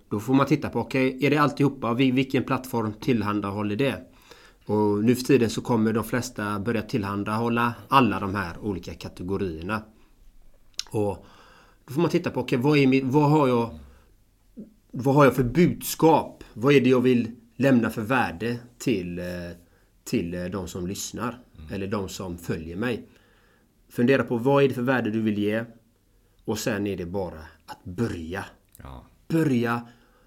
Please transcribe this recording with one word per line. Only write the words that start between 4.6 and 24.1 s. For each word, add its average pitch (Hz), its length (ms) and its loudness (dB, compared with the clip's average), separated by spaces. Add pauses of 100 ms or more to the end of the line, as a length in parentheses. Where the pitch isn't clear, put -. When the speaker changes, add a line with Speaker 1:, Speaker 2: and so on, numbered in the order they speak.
Speaker 1:
Och 104 380 2
nu 123 100 6
för 127 100 -4
tiden 117 260 4
så 120 100 -6
kommer 113 320 0
de 110 120 -2
flesta 107 540 -4
börja 107 240 -4
tillhandahålla 113 920 -2 (140)
alla 110 320 4
de 98 140 -4
här 90 240 -6
olika 92 360 -8
kategorierna. 95 880 -6 (1080)
Och 101 360 -4 (600)
då 131 80 -12
får 147 60 -2
man 175 100 2
titta 170 200 -2
på, 131 100 -6
okej, 127 180 -2
vad 147 200 4
är 139 80 6
mitt, 135 180 4
vad 143 260 4
har 147 180 4
jag, 113 300 0 (1120)
vad 135 240 0
har 147 100 8
jag 123 120 8
för 135 80 2
budskap? 151 1000 2 (100)
Vad 135 200 4
är 135 60 10
det 120 100 4
jag 127 100 6
vill 120 300 2 (260)
lämna 120 340 4
för 113 120 -6
värde 110 560 -2 (200)
till, 90 400 -2
eh, 90 60 -6 (800)
till, 90 300 -4
eh, 90 100 -6
de 92 240 -8
som 90 180 -8
lyssnar? 107 520 -8 (200)
Speaker 2:
Mm. 78 140 -16
Speaker 1:
Eller 98 140 -6
de 98 220 -4
som 90 300 -10
följer 85 380 -8
mig? 113 320 -6 (800)
Fundera 127 360 2